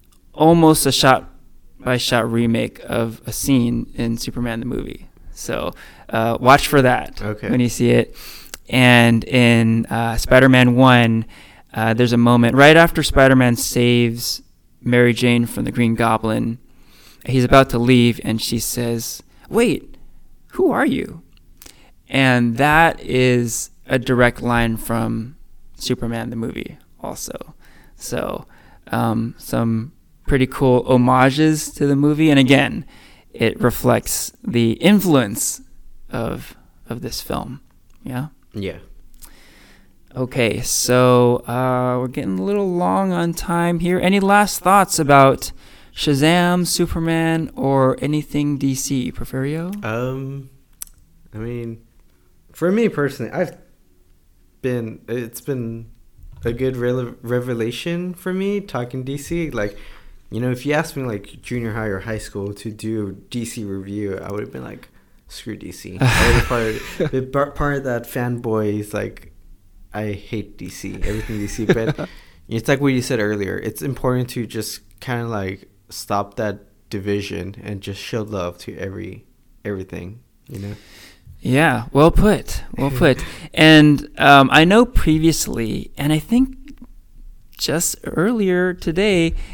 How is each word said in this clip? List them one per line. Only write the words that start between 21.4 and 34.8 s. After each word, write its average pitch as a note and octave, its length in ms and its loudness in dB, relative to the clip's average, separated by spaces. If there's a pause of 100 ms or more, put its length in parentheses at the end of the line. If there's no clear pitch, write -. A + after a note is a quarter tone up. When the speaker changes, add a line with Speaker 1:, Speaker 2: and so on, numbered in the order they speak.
Speaker 1:
And B2 500 2
that D3+ 440 4
is B2 720 0 (160)
a C3 120 0
direct A#2+ 420 2
line A#2 360 0
from A2+ 580 -6 (400)
Superman A#2 540 -6
the A#2 60 -10
movie - 420 -10 (240)
also. - 540 -12 (400)
So, - 500 -8 (420)
um, A#2 500 -2
some A#2 540 -4 (360)
pretty C3 200 2
cool B2+ 400 2
homages C3 840 2
to D3+ 140 -2
the C#3 80 2
movie. D3 340 2
And C#3+ 100 6
again, C3+ 460 2 (480)
it - 260 -2
reflects - 720 0 (120)
the A#2 300 0
influence D#3 880 2 (500)